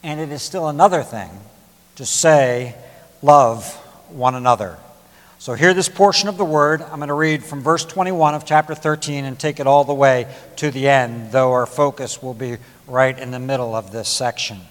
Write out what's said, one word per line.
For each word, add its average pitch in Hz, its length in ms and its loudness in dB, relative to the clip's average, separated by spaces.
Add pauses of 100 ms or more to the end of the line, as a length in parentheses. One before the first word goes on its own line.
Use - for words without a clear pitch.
and 151 160 -8
it 151 120 -6
is 143 120 -10
still 170 240 -6
another 180 340 2
thing 98 300 -10 (640)
to 131 100 -14
say, 127 680 2 (480)
"Love 123 420 6 (440)
one 127 260 0
another." 113 420 0 (640)
So 123 160 -8
hear 160 180 4
this 180 160 0
portion 196 400 2
of 180 80 -8
the 190 80 0
word. 156 380 2
I'm 156 160 -14
gonna 143 160 -4
read 156 280 0
from 143 200 -10
verse 160 200 0
twenty-one 170 520 0
of 147 100 -10
chapter 151 300 0
thirteen 147 500 -4
and 131 140 -10
take 147 200 -4
it 139 60 -4
all 143 180 6
the 143 120 -2
way 131 320 4 (300)
to 151 120 -2
the 135 200 0
end, 117 420 0
though 131 220 4
our 123 120 2
focus 139 560 -4
will 127 140 -10
be 120 220 -8 (280)
right 131 320 0
in 127 140 -12
the 127 80 -10
middle 127 360 -4
of 98 160 -8
this 110 180 -8
section. 107 600 -6